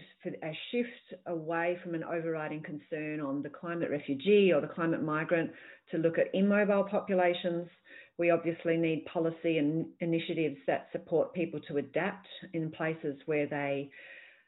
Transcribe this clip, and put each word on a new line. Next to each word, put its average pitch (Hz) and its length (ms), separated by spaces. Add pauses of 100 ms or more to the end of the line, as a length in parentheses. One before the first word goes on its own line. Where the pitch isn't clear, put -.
(220)
for 180 60
a 160 280 (140)
shift 240 560
away 170 560
from 170 140
an 160 80
overriding 156 580
concern 151 580
on 139 220
the 147 60
climate 170 420
refugee 175 640
or 143 60
the 151 80
climate 165 340
migrant 156 480 (400)
to 180 80
look 165 200
at - 160
immobile 202 500
populations. 180 840 (500)
We 170 140
obviously 165 460
need 160 300
policy 165 520
and 156 280 (120)
initiatives 165 600 (100)
that 147 240
support - 420
people 156 320
to 147 120
adapt 185 500 (240)
in 160 180
places 160 460 (100)
where 147 220
they, 139 420 (580)